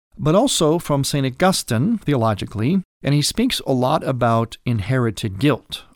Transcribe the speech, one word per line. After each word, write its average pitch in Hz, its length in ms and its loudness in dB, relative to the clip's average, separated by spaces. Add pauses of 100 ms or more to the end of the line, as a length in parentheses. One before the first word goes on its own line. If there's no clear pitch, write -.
(160)
but 151 180 0
also 175 440 2
from 143 240 -2
Saint 139 240 -2
Augustine, 175 720 0
theologically, 113 840 0 (200)
and 139 120 2
he 147 80 2
speaks - 440 -2
a 143 60 0
lot 131 320 0
about 117 600 0
inherited 113 760 -2
guilt, - 460 -2 (100)